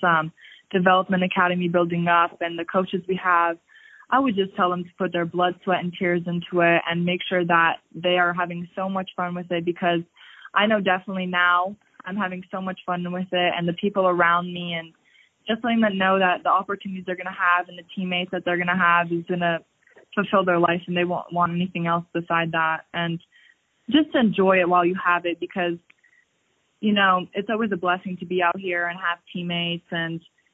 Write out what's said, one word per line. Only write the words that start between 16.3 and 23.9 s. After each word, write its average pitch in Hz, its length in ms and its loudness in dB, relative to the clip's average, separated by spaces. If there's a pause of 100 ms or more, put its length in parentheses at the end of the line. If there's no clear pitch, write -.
the 180 60 0
opportunities 190 560 -2
they're 180 120 -6
gonna 185 140 -10
have 175 360 0
and 175 100 -20
the 175 60 -18 (120)
teammates 180 360 -4
that 180 140 -6
they're 175 120 0
gonna 180 200 0
have 170 340 4
is 170 160 -2
gonna 170 320 0 (540)
fulfill 196 320 2
their 175 140 2
life, 170 260 2
and 175 100 -4
they 175 80 0
won't 175 300 -4
want 170 180 0
anything 175 360 -4
else 170 260 0
beside 170 380 -2
that. 160 300 -2 (120)
And 170 260 -4 (680)
just 302 240 2